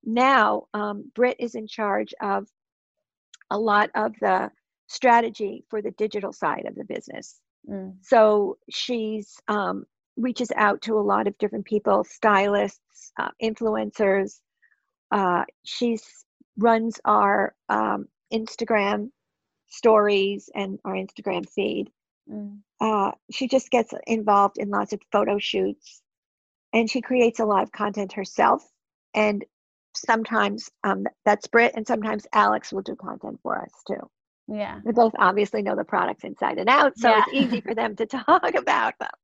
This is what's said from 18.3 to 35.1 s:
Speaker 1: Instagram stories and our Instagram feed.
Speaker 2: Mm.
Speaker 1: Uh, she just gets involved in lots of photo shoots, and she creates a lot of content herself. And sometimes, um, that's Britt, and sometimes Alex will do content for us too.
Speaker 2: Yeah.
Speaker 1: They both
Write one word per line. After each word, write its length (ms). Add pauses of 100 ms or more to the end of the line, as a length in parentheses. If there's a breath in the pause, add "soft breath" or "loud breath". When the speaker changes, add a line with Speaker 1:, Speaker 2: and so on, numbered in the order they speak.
Speaker 1:
Instagram 800 (580)
stories 880
and 300
our 100
Instagram 540
feed. 420 (400)
Speaker 2:
Mm. 280 (220)
Speaker 1:
Uh, 320 (180)
she 180
just 220
gets 220 (140)
involved 520
in 120
lots 220
of 80 (120)
photo 260
shoots, 600 (720)
and 160
she 120
creates 400
a 40
lot 200
of 80
content 400
herself. 540 (480)
And 300 (500)
sometimes, 760 (140)
um, 220 (180)
that's 240
Britt, 260
and 120
sometimes 460
Alex 400
will 100
do 140
content 460
for 180
us 100 (160)
too. 220 (400)
Speaker 2:
Yeah. 360
Speaker 1:
They 80
both 260